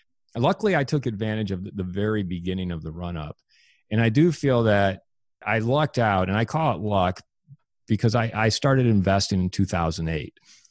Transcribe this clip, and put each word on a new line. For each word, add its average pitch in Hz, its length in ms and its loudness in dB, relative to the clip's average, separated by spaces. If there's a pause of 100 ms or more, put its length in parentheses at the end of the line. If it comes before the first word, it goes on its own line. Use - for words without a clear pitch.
(340)
Luckily, 180 400 0
I 147 100 2
took 139 200 -2
advantage 110 460 -4
of 92 140 -6
the, - 100 -12
the 98 100 -4
very 101 380 -2
beginning 90 500 -4
of 80 100 -8
the 80 100 -10
run-up, 85 440 -8 (540)
and 107 100 2
I 117 80 4
do 151 240 4
feel 131 320 0
that 101 380 2 (420)
I 110 140 0
lucked 131 400 0
out, 98 300 2
and 98 80 0
I 113 100 0
call 147 280 0
it 78 60 -8
luck 98 400 0 (680)
because 110 280 2
I, 113 200 0
I 110 140 2
started 131 380 2
investing 98 540 2
in 92 100 0
two 98 160 0
thousand 82 420 -2
eight, 78 300 -6 (320)